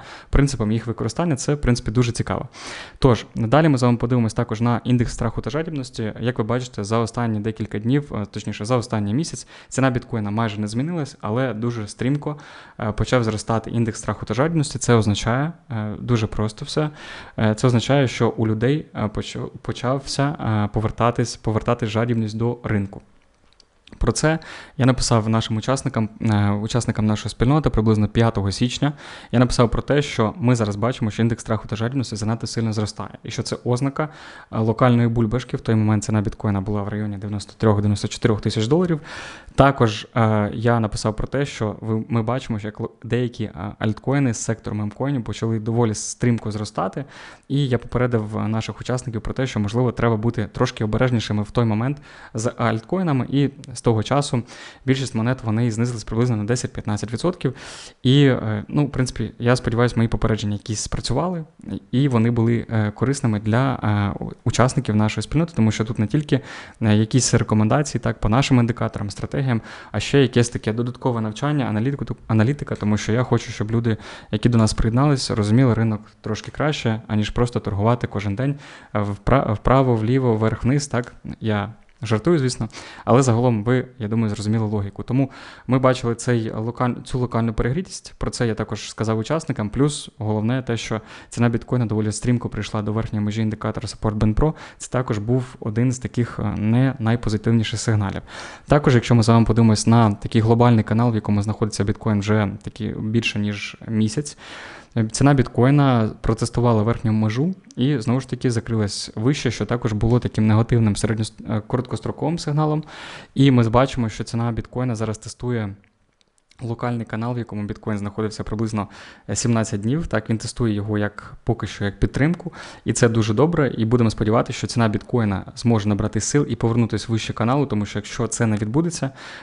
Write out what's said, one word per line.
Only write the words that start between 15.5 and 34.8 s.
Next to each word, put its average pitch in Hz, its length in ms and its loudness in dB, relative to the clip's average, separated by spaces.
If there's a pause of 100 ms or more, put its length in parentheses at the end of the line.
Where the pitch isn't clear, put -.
е, 107 300 -6
дуже 120 260 0
просто 107 380 -4
все, 151 260 -2 (480)
е, 107 160 2
це 120 120 2
означає, 127 420 2
що 117 200 0
у 113 180 0
людей, 120 480 0
е, 110 140 -2
поч-, - 300 -8 (240)
почався, 135 800 -4
е, 107 320 0
повертатись, 113 640 0
повертатись 117 520 -2
жадібність 113 480 0
до 120 280 -2
ринку. 101 380 -2 (1040)
Про 117 80 4
це 156 260 2 (380)
я 123 100 4
написав 123 420 2
нашим 113 280 0
учасникам, 113 520 -2 (120)
е, 104 300 4
учасникам 107 560 0
нашої 107 240 0
спільноти 139 400 2
приблизно 107 380 4
п'ятого 104 440 2
січня. 123 400 0 (400)
Я 120 60 4
написав 123 320 4
про - 120 0
те, 143 200 2
що 113 360 0
ми 123 180 4
зараз 107 200 0
бачимо, 113 340 -2
що 113 120 -2
індекс 113 200 0
страху - 260 -4
та 110 80 -6
жадібності 117 400 -4
занадто 110 300 -4
сильно 113 260 -2
зростає, 104 380 -4 (120)
і - 80 -10
що 127 120 -4
це - 220 -6
ознака, 139 440 0 (440)
е, 113 60 -2
локальної 117 500 4